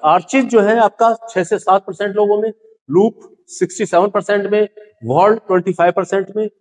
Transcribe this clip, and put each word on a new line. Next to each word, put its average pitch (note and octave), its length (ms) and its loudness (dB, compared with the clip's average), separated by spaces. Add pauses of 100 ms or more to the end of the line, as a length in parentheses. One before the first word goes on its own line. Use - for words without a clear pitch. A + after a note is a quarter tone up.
arches F#3 420 0
जो A3+ 140 2
है G#3+ 200 2
आपका A3+ 380 0 (120)
छह F#3 140 -4
से F#3+ 160 -4
सात G3 220 2
परसेंट G3 340 -8
लोगों G#3 260 0
में, A3 120 -4 (360)
loop G3 300 0 (280)
सिक्सटी - 380 -6
सेवन F3+ 240 0
परसेंट G3+ 420 -2
में, G#3 160 0 (400)
hold F#3+ 320 2
ट्वेंटी F#3 340 -2
फाइव F3 180 2
परसेंट G3 440 -4
में G#3+ 140 -4 (120)